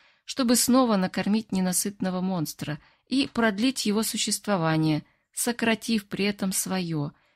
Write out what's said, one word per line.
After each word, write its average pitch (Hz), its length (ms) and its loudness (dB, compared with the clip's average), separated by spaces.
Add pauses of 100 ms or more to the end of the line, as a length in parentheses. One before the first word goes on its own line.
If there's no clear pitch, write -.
(240)
чтобы 247 320 2
снова 240 400 4
накормить 196 540 0
ненасытного 185 720 -2
монстра – 175 580 -4 (300)
и 262 180 0
продлить 233 580 0
его 214 180 0
существование, 160 1040 0 (280)
сократив 226 760 -2
при 196 200 -2
этом 202 260 -2
своё, 170 600 -4 (240)